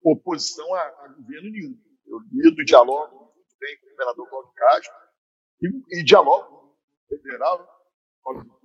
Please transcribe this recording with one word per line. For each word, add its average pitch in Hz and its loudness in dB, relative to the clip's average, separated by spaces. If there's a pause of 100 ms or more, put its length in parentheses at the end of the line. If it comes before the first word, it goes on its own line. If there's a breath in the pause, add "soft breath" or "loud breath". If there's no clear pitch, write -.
oposição 156 -2
a, 180 -4
a 143 -12
governo 151 -18
nenhum. 165 -14 (220)
Eu 113 -14 (120)
lido 151 4
e 139 -8
dialogo 139 2
muito - -20
bem 143 -14
com - -20
o - -20
governador 123 -10
Cláudio 131 -16
Castro - 0 (640)
e, 185 -8
e 170 -8
dialogo - 2 (320)
com 143 -10
o - -10
federal, 139 -8 (540)
com - -14 (220)